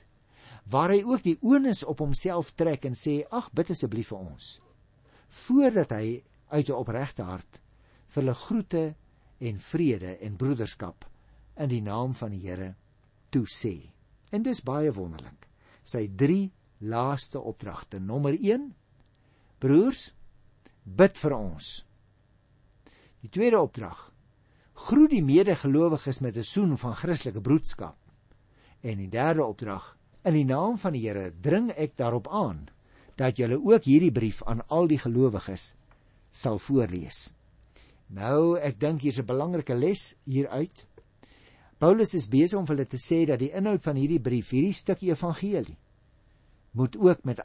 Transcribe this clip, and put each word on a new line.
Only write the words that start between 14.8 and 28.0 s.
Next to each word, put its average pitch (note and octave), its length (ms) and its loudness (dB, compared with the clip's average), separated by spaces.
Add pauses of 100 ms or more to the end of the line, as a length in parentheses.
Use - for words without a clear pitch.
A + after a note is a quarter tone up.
wonderlik. E2 540 -12 (340)
Sy A2+ 320 -6
drie F3+ 360 2 (280)
laaste B2+ 600 -4
opdragte. G#2 600 -12
Nommer C#3 380 -2
een, B3 320 0 (880)
broers, E3 520 4 (760)
bid A#2 340 4
vir D3 180 -2
ons. F2+ 340 -8 (1500)
Die A2+ 120 -16
tweede A3 280 4
opdrag, A2+ 460 -4 (800)
groet D4+ 260 8
die G3 120 4
medegelowiges D3+ 1000 4
met A2+ 120 -4
'n A#2 100 -6
soen F#3 320 2
van A#2 160 -6
Christelike B2+ 460 -4
broederskap. G#2 560 0 (840)